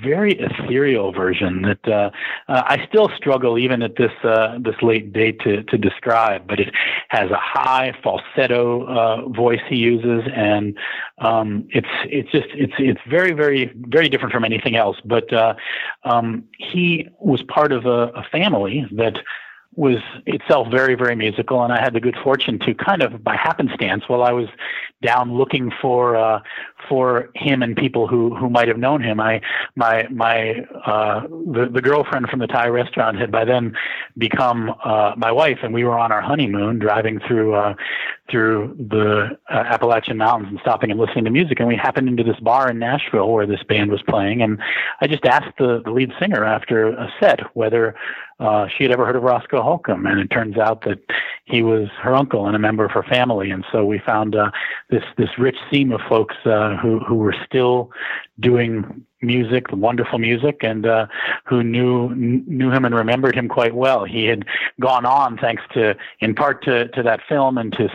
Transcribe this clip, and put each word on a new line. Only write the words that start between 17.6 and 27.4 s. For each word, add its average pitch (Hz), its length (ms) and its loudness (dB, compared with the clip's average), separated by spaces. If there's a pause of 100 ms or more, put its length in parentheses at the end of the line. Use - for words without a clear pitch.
of 123 140 -2
a, 120 220 2
a 117 220 -12
family 123 640 0
that 110 220 0 (640)
was 131 220 2 (280)
itself 135 440 0
very, 127 240 4
very 120 200 0
musical. 110 480 0
And 120 100 0
I 117 80 2
had 123 140 0
the 117 60 2
good 120 220 0
fortune 131 440 0
to 117 80 0
kind 185 280 0
of 113 220 -4
by 107 120 0
happenstance, - 720 -2
while 123 160 2
I 123 80 4
was 120 160 -2 (520)
down 120 340 0
looking 131 460 0
for, 123 360 2
uh, 110 240 2 (480)
for 127 460 0
him 135 280 0